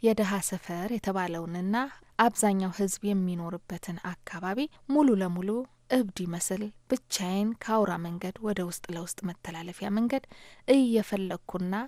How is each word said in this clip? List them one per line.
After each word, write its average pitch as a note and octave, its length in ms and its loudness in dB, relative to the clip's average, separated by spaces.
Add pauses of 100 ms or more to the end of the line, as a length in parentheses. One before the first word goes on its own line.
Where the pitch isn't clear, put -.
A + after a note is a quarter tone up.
የደሃ G#3+ 300 4 (100)
ሰፈር F3+ 480 -6
የተባለውንና F3+ 840 -2 (440)
አብዛኛው G3+ 520 4
ህዝብ G3 320 -2
የሚኖርበትን F3 1000 -4
አካባቢ F#3 540 -6 (300)
ሙሉ C#4+ 260 6
ለሙሉ F#3 340 0 (420)
እብድ B3 280 2
ይመስል F3 420 -4 (240)
ብቻዬን G3 680 -2
ከአውራ G#3+ 420 2
መንገድ E3+ 440 -8
ወደ G#3 220 -2
ውስጥ F3 240 -8
ለውስጥ E3+ 340 -8
መተላለፊያ F3 680 -8
መንገድ A#3+ 340 0 (440)
እየፈለግኩና G3 1040 2 (140)